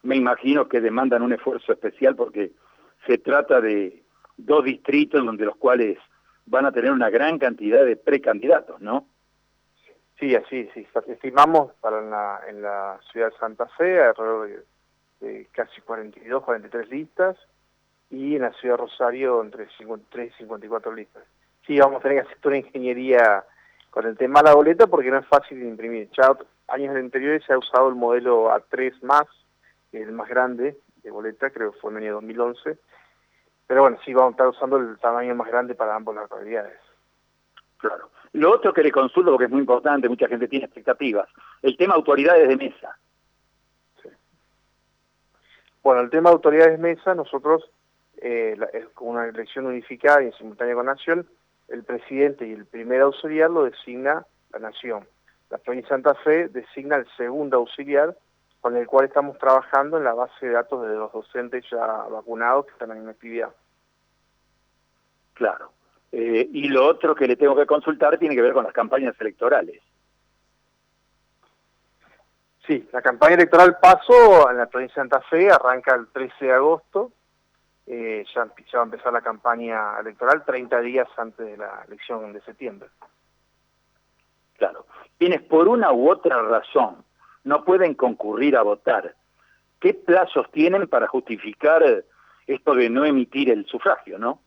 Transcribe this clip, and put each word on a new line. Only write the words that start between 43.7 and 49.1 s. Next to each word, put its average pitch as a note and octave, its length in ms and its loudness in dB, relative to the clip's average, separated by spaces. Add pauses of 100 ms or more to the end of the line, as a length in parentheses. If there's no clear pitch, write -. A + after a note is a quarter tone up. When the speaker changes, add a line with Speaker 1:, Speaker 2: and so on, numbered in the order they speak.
Speaker 2:
Sí. - 60 -20 (1700)
Bueno, B2+ 180 4
el B2 100 -2
tema E3 200 4
de E3+ 40 10
autoridades D#3+ 380 6
de D#3+ 60 -4
mesa, E3+ 360 -2
nosotros, D#3 560 -4 (460)
eh, A#2 420 -6
la, G#2+ 80 -6
es A2+ 220 -12
con A#2+ 200 -16
una A#2 180 -6